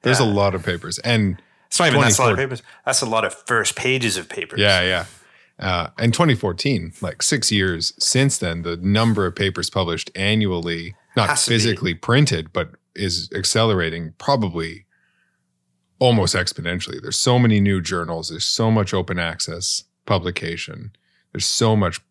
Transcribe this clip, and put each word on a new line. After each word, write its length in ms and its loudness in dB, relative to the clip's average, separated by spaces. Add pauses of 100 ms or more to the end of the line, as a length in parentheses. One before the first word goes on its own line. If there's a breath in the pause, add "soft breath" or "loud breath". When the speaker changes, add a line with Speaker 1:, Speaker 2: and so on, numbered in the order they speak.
Speaker 1:
There's 180 2
a 60 4
Speaker 2:
yeah. 80 2
Speaker 1:
lot 220 2
of 80 -6
papers. 360 -6
And 420 0 (260 soft breath)
Speaker 2:
It's 120 -2
not 100 6
even 120 4
that's 180 4
a 20 4
lot 100 4
of 60 2
Speaker 1:
twenty-four 200 -2
Speaker 2:
papers. 60 -16 (220 loud breath)
That's 160 0
a 80 -2
lot 160 2
of 80 -4
first 420 -2
pages 420 0
of 120 -10
papers. 300 -8
Speaker 1:
Yeah, 220 4
yeah. 240 0 (520 loud breath)
Uh, 400 -4
and 160 2
twenty 220 2
fourteen, 640 -4
like, 220 -8
six 280 0
years 460 0
since 400 2
then, 260 -4
the 140 -4
number 480 2
of 100 -2
papers 340 -2
published 460 -2
annually, 800 -2 (200)
not 140 2
Speaker 2:
Has 160 0
to 60 -4
be. 40 4
Speaker 1:
physically 380 0
printed, 580 2
but 200 -4 (240)
is 400 -4
accelerating 840 0
probably 680 -2 (1120)
almost 360 4
exponentially. 680 -4
There's 160 -6
so 220 4
many 200 6
new 220 2
journals. 480 -6
There's 160 -6
so 260 0
much 220 2
open 260 -2
access 640 -4 (220)
publication. 840 -4 (400)
There's 140 -6
so 300 2
much 240 0 (120)